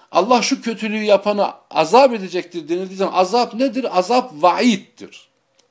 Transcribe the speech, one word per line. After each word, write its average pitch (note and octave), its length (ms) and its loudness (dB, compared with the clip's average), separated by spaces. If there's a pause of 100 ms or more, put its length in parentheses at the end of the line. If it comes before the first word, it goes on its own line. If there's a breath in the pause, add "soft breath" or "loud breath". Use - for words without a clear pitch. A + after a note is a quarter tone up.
(120 soft breath)
Allah A3 300 2
şu - 200 -4
kötülüğü G#3+ 400 -6
yapana G3+ 560 0 (120)
azap G#3+ 420 4
edecektir F3 560 -8
denildiği F#3 280 -6
zaman F#3+ 160 -2
azap G#3 420 0
nedir? A#3 440 -4
Azap F#3 360 0
vaiddir. F3+ 920 -2 (420)